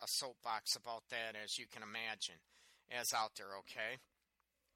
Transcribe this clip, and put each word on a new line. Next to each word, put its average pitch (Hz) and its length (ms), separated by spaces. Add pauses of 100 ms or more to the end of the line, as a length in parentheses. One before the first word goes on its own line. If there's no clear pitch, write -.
a 110 40
soapbox 117 680
about 117 360
that, 113 260
as 107 220
you 120 80
can 113 160
imagine, 107 580 (500)
as 120 240
out 110 220
there, 98 240
okay? 117 380 (760)